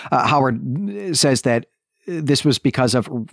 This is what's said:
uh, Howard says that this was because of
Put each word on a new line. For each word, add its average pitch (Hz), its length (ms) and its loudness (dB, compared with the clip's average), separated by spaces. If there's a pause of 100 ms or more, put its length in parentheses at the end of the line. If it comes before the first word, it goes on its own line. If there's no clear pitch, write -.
(120)
uh, 123 160 2
Howard 147 880 -2
says 139 260 2
that 120 260 0 (400)
this 151 360 0
was 139 140 4
because 127 380 0
of 120 120 0 (260)